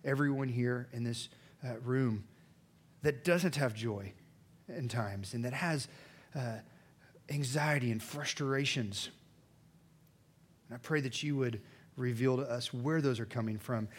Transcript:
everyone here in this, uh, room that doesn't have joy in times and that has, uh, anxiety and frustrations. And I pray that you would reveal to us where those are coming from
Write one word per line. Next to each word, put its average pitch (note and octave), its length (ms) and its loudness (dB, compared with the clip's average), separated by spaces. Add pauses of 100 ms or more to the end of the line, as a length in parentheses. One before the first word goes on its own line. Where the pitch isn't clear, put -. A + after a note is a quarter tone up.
everyone C3+ 460 2
here B2 440 0
in A#2+ 120 -4
this, A#2+ 240 -4 (340)
uh, A#2+ 180 -6
room B2 440 2 (760)
that C#3+ 200 2
doesn't F3 340 4
have B2+ 180 2
joy G#2 380 -4 (540)
in C#3 220 -6
times G2+ 460 -4
and A#2 100 -2
that B2 80 -2
has, D3 360 0 (460)
uh, B2 220 -4 (720)
anxiety C#3+ 640 2
and A2 100 -2
frustrations. C3+ 1080 -2 (1600)
And A#2 80 -10
I - 20 -8
pray D3+ 240 0
that B2+ 200 -4
you D3 140 0
would A#2 240 0 (360)
reveal B2+ 420 2
to C3+ 60 0
us A#2+ 280 -4
where D3 300 2
those B2+ 180 2
are A2 60 -4
coming A2 320 -2
from A2 300 -2 (100)